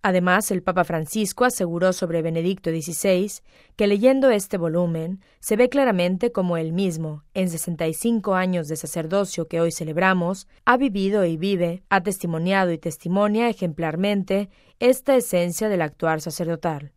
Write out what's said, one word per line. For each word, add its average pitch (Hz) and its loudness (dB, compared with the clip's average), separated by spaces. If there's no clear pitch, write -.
Además, 185 2
el 180 -2
Papa 175 0
Francisco 190 -2
aseguró 185 0
sobre 170 -2
Benedicto 165 -2
dieciséis 180 0
que 208 2
leyendo 262 6
este 208 0
volumen, 170 -2
se - -2
ve 247 4
claramente 220 2
cómo 180 0
él 160 -4
mismo, 160 -4
en 185 0
sesenta 165 -4
y 160 -2
cinco 208 0
años 180 0
de 160 -4
sacerdocio 165 -4
que 165 -2
hoy 170 2
celebramos, 175 -2
ha 247 6
vivido 202 2
y 165 0
vive, 175 -2
ha 190 2
testimoniado 185 0
y 160 -4
testimonia 208 0
ejemplarmente 190 -2
esta 254 2
esencia 180 0
del 185 0
actuar 156 -2
sacerdotal. 160 -6